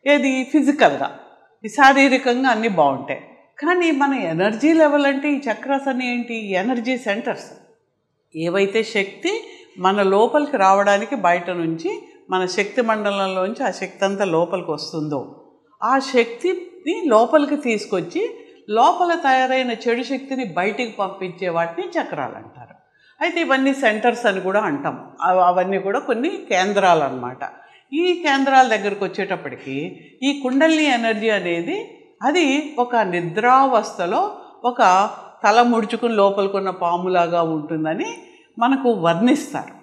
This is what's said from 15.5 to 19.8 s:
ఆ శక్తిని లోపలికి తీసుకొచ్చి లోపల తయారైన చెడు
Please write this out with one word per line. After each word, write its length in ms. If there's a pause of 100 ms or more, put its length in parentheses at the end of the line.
ఆ 160
శక్తిని 1080
లోపలికి 500
తీసుకొచ్చి 760 (360)
లోపల 440
తయారైన 560
చెడు 320